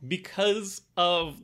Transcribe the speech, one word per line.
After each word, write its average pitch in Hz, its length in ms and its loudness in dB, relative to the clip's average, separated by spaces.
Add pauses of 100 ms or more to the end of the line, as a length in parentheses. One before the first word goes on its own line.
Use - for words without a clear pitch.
because 196 760 -2 (160)
of 175 460 2